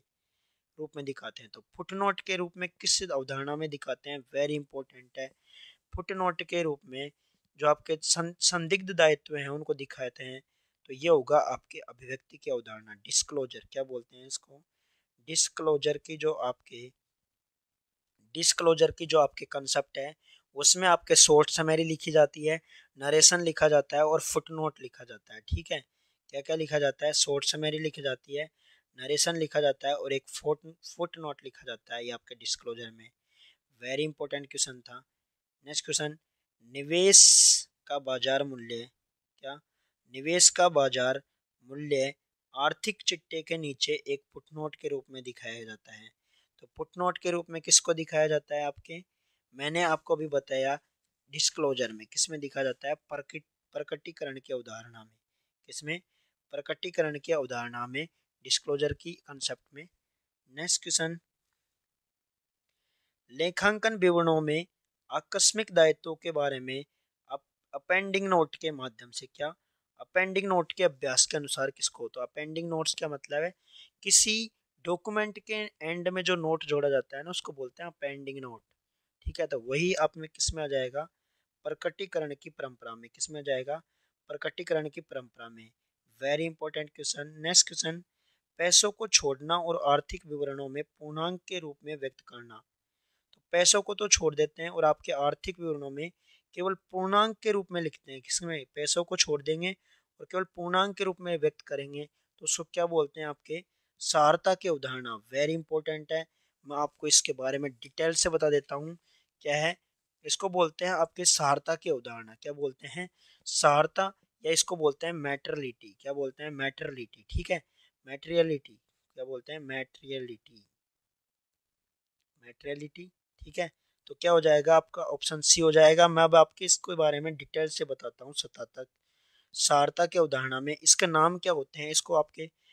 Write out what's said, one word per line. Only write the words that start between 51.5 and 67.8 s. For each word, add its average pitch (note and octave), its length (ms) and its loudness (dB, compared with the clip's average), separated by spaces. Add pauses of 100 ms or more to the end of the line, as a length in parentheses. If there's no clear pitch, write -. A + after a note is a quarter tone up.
में, A2 160 -16
किस - 220 -4
में D#3 100 -8
दिखाया C#3 240 -6
जाता C3 240 -4
है? D3+ 80 -2
प्रकट-, D3 500 -14 (280)
प्रकटीकरण D3 680 -10
की C3+ 140 -12
अवधारणा A#2 500 -12
में। A2 120 -20 (500)
किस C3 180 -14
में? D#3+ 180 -8 (500)
प्रकटीकरण D3+ 680 -4
की E3 120 -6
अवधारणा A#2+ 560 -4
में, C#3+ 200 -8 (360)
डिस्क्लोजर C#3+ 500 -2
की E3+ 200 -14
कॉन्सेप्ट C#3 500 -10 (100)
में। D#3 140 -20 (640)
नेक्स्ट D#3 320 -4
क्वेश्चन, E3 360 -4 (2000)
लेखांकन G3+ 640 0
विवरणों E3+ 460 4
में D3+ 240 -2 (460)
आकस्मिक G3 600 -2
दायित्वों D#3+ 440 2
के E3+ 160 -8
बारे C#3+ 280 -2
में C3 260 -10 (460)
अप-, - 200 -14 (220)
अपेंडिंग G3 540 -2